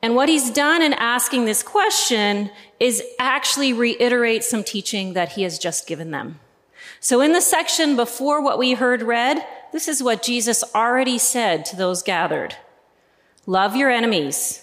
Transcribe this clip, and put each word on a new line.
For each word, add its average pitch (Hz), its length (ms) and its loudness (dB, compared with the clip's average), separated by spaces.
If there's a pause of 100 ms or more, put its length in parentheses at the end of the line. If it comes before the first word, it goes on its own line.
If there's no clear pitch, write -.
And 233 140 0
what 269 140 4
he's 277 220 2
done 294 300 2
in 294 120 2
asking 240 520 0
this 214 180 0
question 208 880 0 (280)
is 240 240 2 (160)
actually 269 540 0
reiterate 233 720 2
some 214 200 -2
teaching 190 500 -6
that 170 200 -2
he 196 100 -2
has 170 140 -4
just - 300 -6
given 160 240 -8
them. 147 280 -8 (600)
So 247 200 2
in 302 140 4
the 349 80 2
section 320 540 2
before 269 460 0
what 277 180 0
we 254 140 2
heard 247 280 2
read, 240 440 0 (260)
this - 160 -6
is 277 160 -2
what 226 200 0
Jesus 240 400 0 (120)
already 247 420 2
said 202 480 0
to - 100 -10
those 180 280 -2
gathered. 170 520 -2 (920)
"Love 196 300 2
your 269 140 4
enemies. 220 720 0